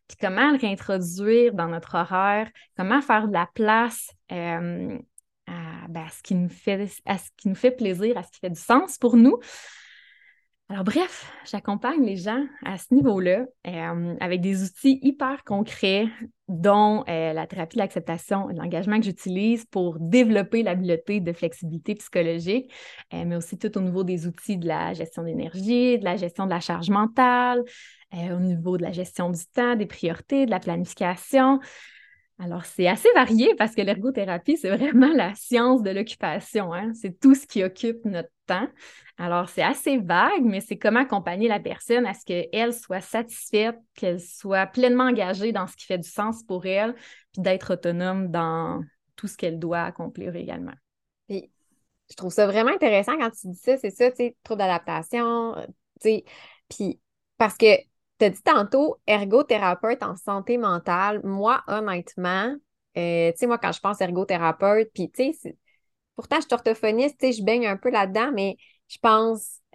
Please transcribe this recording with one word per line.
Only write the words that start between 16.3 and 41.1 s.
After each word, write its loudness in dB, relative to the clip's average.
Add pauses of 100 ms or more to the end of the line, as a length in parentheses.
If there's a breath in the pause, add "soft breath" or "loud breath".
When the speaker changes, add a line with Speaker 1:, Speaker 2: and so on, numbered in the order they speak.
Speaker 1:
dont, 4
euh, -2
la -6
thérapie -8
de 0
l'acceptation -4
et -8
de -8
l'engagement -2
que 0
j'utilise -2
pour -4
développer 4
l'habileté -2
de -4
flexibilité -6
psychologique, -2 (440 loud breath)
euh, -6
mais -2
aussi -8
tout -6
au -2
niveau -2
des -4
outils -6
de -4
la -4
gestion -10
d'énergie, 0
de -6
la -2
gestion -6
de -2
la -2
charge -4
mentale, 2 (500 loud breath)
euh, -6
au -2
niveau 0
de -2
la -6
gestion -6
du -6
temps, 0
des -2
priorités, -2
de -2
la 0
planification. 2 (800 loud breath)
Alors, -8
c'est 0
assez 4
varié 6
parce 0
que 0
l'ergothérapie, -2
c'est -4
vraiment 4
la 0
science 2
de -2
l'occupation, -4
hein. -6
C'est -10
tout 8
ce -12
qui -2
occupe -6
notre -4 (160)
temps. -2 (500 loud breath)
Alors, -2
c'est -4
assez 0
vague, 2
mais 0
c'est -10
comment 2
accompagner -2